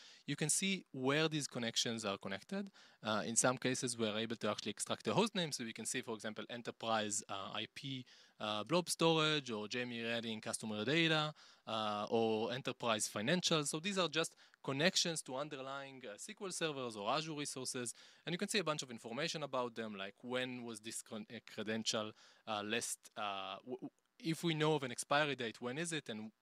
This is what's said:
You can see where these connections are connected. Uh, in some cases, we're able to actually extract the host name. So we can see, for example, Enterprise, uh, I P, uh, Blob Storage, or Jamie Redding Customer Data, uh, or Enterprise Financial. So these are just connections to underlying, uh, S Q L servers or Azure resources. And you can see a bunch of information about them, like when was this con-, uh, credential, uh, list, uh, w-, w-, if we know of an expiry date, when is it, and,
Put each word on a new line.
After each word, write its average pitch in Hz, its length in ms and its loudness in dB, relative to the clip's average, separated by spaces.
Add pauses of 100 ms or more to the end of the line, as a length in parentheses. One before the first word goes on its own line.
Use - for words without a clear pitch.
(260)
You 147 100 -2
can 156 140 2
see 196 420 2
where 139 360 4
these 151 200 0
connections 113 580 0
are 98 120 0
connected. 196 540 -6 (320)
Uh, 107 220 4
in 113 100 -2
some 127 220 6
cases, 123 400 0
we're 107 200 2
able 113 200 -2
to 107 120 0
actually 104 220 -2
extract - 340 -4
the 110 80 2
host 214 220 2
name. 170 160 -2
So 131 120 -4
we 113 100 -4
can 110 120 -8
see, 131 160 -2
for 113 140 -6
example, 107 340 -6
Enterprise, 113 800 0
uh, 101 240 -6
I 107 220 -4
P, 135 280 -8 (360)
uh, 107 240 0
Blob 170 260 2
Storage, 156 640 4
or 104 160 -2
Jamie 120 360 -2
Redding 113 380 -2
Customer 107 420 -2
Data, 156 500 4 (340)
uh, 107 420 0
or 113 420 4
Enterprise 120 560 0
Financial. 151 560 2
So 156 160 -2
these 190 180 -2
are 175 120 2
just 160 260 0 (280)
connections 160 580 2
to 131 160 -8
underlying, 135 680 -8
uh, 104 100 -8
S - 100 -12
Q 208 220 -8
L 180 40 -6
servers 139 460 -2
or 104 120 0
Azure 156 240 2
resources. 131 600 -4 (320)
And 160 80 -2
you 175 40 0
can 202 120 -2
see 214 100 2
a 180 40 2
bunch 151 200 0
of 127 80 -10
information 131 500 -4
about 127 340 -2
them, 110 200 -4
like 98 260 -6
when 127 420 -2
was 113 180 -8
this 113 200 -8
con-, 107 320 -8
uh, 110 60 -8 (160)
credential, 110 560 0 (360)
uh, 104 160 0
list, 113 360 -2 (180)
uh, 98 380 -4 (100)
w-, 127 160 -8
w-, - 80 -8 (300)
if 160 240 -2
we 170 100 2
know 151 220 4
of 139 80 0
an 123 80 -2
expiry 143 440 2
date, 120 260 -4
when 123 160 -4
is 165 160 -2
it, 147 160 -4
and, 107 220 -6 (100)